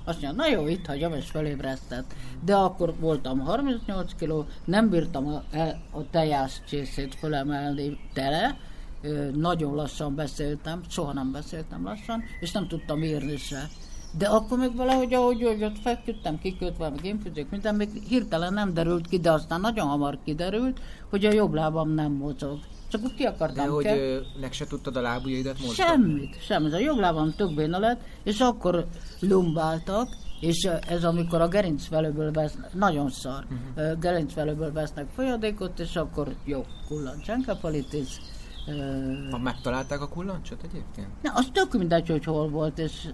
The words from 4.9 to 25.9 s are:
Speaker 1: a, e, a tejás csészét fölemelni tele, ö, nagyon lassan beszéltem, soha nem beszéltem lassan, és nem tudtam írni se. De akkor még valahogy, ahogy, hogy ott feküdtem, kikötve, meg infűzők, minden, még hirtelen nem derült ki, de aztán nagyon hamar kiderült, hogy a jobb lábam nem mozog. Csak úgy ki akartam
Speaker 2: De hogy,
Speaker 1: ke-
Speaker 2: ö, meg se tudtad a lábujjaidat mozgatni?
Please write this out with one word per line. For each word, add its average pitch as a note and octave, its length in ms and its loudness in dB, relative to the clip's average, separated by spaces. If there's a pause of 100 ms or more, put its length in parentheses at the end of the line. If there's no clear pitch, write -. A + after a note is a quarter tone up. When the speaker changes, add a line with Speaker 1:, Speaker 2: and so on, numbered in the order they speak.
Speaker 1:
a, D3 220 -4
e, D#3+ 300 -2 (100)
a D3+ 200 -8
tejás D3 580 2
csészét C#3 460 -4
fölemelni C#3+ 840 -2 (140)
tele, D#3+ 440 2 (460)
ö, D3 280 -2
nagyon D3+ 440 2
lassan D3 400 -2
beszéltem, D3+ 720 -4
soha D3 240 -2
nem C3+ 200 -2
beszéltem D#3 520 -8
lassan, G#3+ 380 -6 (180)
és E3+ 120 -4
nem G3+ 160 -2
tudtam D#3 340 -2
írni D3 340 -2
se. C#3 320 -6 (500)
De F#3+ 80 4
akkor A3 320 4
még B3 180 2
valahogy, B3+ 380 4
ahogy, B3 280 4
hogy G#3+ 220 4
ott G#3+ 140 -2
feküdtem, A3+ 600 -2
kikötve, F3 520 -2
meg C#3+ 140 -6
infűzők, F#3+ 460 -4
minden, G#3 240 0
még G#3 140 2 (200)
hirtelen G3 440 2
nem G3+ 220 0
derült E3 340 2
ki, F#3+ 100 2
de E3 140 6
aztán E3 280 2
nagyon G#3+ 260 0
hamar C#3+ 380 0
kiderült, G3 560 -2 (300)
hogy G3 140 2
a G#3+ 80 8
jobb G#3 200 6
lábam D#3 380 2
nem D3+ 220 2
mozog. C#3+ 460 -4 (300)
Csak - 160 -2
úgy B3+ 100 -2
ki - 100 -4
akartam D3+ 400 0
Speaker 2:
De C#3+ 60 0
hogy, D3 140 2
Speaker 1:
ke- - 140 4
Speaker 2:
ö, C3+ 220 0 (200)
meg C3 120 -4
se D3+ 140 -6
tudtad C3+ 300 -6
a B2+ 40 0
lábujjaidat B2+ 600 -2
mozgatni? C3 220 0 (100)